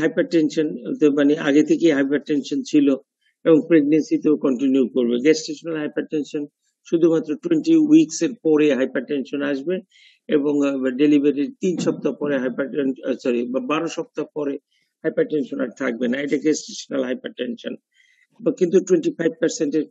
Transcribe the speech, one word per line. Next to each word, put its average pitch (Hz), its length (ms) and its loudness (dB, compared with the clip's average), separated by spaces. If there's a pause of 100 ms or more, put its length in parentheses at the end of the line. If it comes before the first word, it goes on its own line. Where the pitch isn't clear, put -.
hypertension, 160 1000 -2
তো 151 100 6
মানে 143 260 2
আগে 151 260 2
থেকেই 160 280 2
hypertension 139 720 -2
ছিল 139 320 2 (500)
এবং 160 240 6
প্রেগন্যান্সিতেও 151 680 2
continue 135 520 0
করবে। 120 340 0
গেস্টেশনাল 156 540 -2
hypertension 147 680 -6 (440)
শুধুমাত্র 160 440 0
টোয়েন্টি 165 420 0
উইকস 156 460 4
এর 139 200 -2
পরে 151 320 4
hypertension 135 680 -4
আসবে 143 380 -4 (480)
এবং, 143 400 2
আহ, 131 280 -2
ডেলিভারির 143 640 2
তিন 180 180 -2
সপ্তাহ 156 340 -2
পরে 147 260 -4
হাইপারটেন-, 131 720 -4
আহ, 127 60 -2
sorry, 120 320 -2
বা 127 140 -4
বারো 151 280 -4
সপ্তাহ 156 360 -8 (100)
পরে 143 240 -6 (440)
hypertension 147 580 -2
আর 127 80 -2 (100)
থাকবে 123 300 -2
না, 127 100 -2
এটা 147 180 -2
গেস্টেশনাল 139 680 -4
hypertension। 123 680 -8 (680)
বা 160 120 0
কিন্তু 180 280 2
টোয়েন্টি 165 300 0
ফাইভ 165 220 -2
পার্সেন্ট 156 420 -2
এর 151 160 0